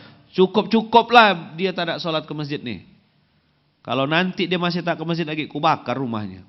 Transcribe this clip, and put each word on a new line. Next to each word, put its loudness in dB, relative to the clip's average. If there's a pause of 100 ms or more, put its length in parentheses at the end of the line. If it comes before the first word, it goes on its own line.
(320)
"Cukup-cukuplah 4
dia -2
tak -4
ada -4
sholat -4
ke -14
masjid -6
nih. -10 (1000)
Kalau 0
nanti 0
dia 0
masih -2
tak -4
ke -10
masjid -4
lagi, -6
ku -8
bakar 0
rumahnya." -6